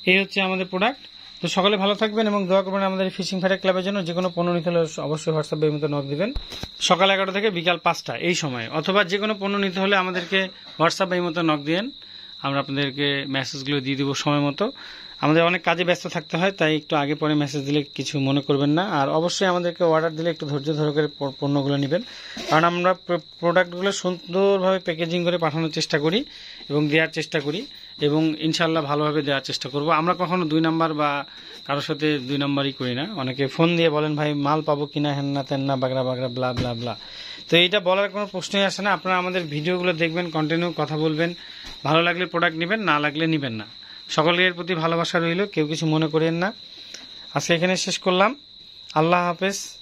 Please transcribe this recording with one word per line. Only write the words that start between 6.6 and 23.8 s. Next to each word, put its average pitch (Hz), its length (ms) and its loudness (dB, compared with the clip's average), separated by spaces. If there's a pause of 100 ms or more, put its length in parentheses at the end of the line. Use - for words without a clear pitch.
সকাল 185 300 4
এগারোটা 190 220 2
থেকে 208 180 0
বিকাল 170 280 0
পাঁচটা 160 380 -2
এই 175 180 0
সময়, 123 340 -4
অথবা 190 360 0
যে 185 140 -2
কোনো 214 220 -2
পণ্য 202 180 0
নিতে 190 220 -2
হলে 196 160 2
আমাদেরকে 185 520 -2 (300)
WhatsApp 165 280 2
বা 180 100 -2
ইমোতে 175 260 0
নক 156 180 2
দিয়েন, 175 300 -2 (520)
আমরা 139 180 0
আপনাদেরকে 139 680 -2
মেসেজগুলো 135 520 -2
দিয়ে 131 160 -4
দিব 139 180 0
সময় 147 260 2
মতো। 143 320 0 (480)
আমাদের 156 220 4
অনেক 175 200 2
কাজে 170 220 0
ব্যস্ত 170 220 0
থাকতে 170 300 -6
হয়, 190 160 2
তাই 156 240 2
একটু 151 200 -2
আগে 143 180 0
পরে 151 200 0
message 143 300 0
দিলে 143 180 0
কিছু 139 380 -6
মনে 139 200 2
করবেন 143 300 2
না। 165 120 2
আর 151 260 0
অবশ্যই 170 380 0
আমাদেরকে 175 380 0
order 160 320 2
দিলে 165 140 0
একটু 156 160 -6
ধৈর্য 143 280 -2
ধরে 151 180 0
করে 151 160 2
প-, 139 320 -6
পণ্যগুলো 143 360 0
নেবেন, 143 260 0 (480)
কারণ 160 140 6
আমরা 175 300 2
প্র-, 175 240 -2 (220)
প্রোডাক্টগুলো 175 520 2